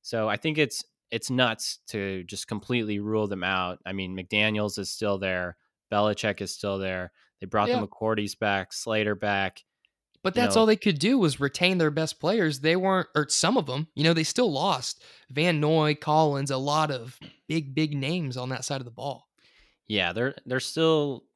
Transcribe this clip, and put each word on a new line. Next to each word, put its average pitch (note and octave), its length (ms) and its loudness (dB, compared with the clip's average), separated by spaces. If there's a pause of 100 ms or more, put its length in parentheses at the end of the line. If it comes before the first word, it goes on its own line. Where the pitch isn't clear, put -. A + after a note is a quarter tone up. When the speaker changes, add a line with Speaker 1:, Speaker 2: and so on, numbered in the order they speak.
Speaker 1:
So A2 280 -2
I G#2 80 0
think D#3 200 -2
it's, - 280 0 (240)
it's - 200 -6
nuts B2 580 0
to G2 360 -6
just F#2+ 240 -10
completely G#2+ 520 -2
rule G#2+ 280 0
them F#2+ 160 -4
out. F#2 420 0
I F#2 60 -8
mean, F#2+ 240 -6
McDaniels G#2+ 640 0
is F#2+ 100 -6
still G2+ 300 -2
there. F2+ 380 -4 (340)
Belichick G#2 480 0
is G2 140 -6
still G2 240 -4
there. F#2 340 -6 (300)
They G2+ 60 -12
brought G#2 200 2
the A#3+ 80 2
Speaker 2:
Yeah. B3 60 0
Speaker 1:
McCourties A2 580 -4
back, G2 320 -2
Slater G#2+ 440 0
back. G2 500 -2 (580)
Speaker 2:
But F#3 120 -2
Speaker 1:
You A#3+ 80 4
Speaker 2:
that's G3 120 2
Speaker 1:
know A3+ 60 6
Speaker 2:
all A3+ 60 8
they G#3+ 80 6
could F3 240 0
do A#3 180 4
was D3+ 220 2
retain F3+ 400 0
their D#3 120 4
best D#3 280 -4
players. E3 400 0
They D#3 160 2
weren't, F#3 400 2
or D3 120 2
some D#3+ 300 2
of C#3 100 0
'em, C#3 280 -4
you C#3+ 80 0
know, E3 100 6
they D#3+ 100 2
still A#3 280 2
lost C#3+ 520 -2 (280)
Van D#3 280 2
Noy, D3+ 360 4
Collins, D3 560 2
a C3+ 60 -2
lot D3 340 0
of B2 280 -10 (280)
big, D3+ 260 -4
big D3+ 220 0
names C#3 420 -4
on B2+ 120 -6
that B2+ 140 -6
side C3+ 180 -4
of A#2+ 40 -10
the A#2 60 -16
ball. C3 360 -10 (600)
Speaker 1:
Yeah, F#2 260 0
they're, A#2+ 220 -2 (100)
they're B2+ 140 -2
still D3+ 680 0 (100)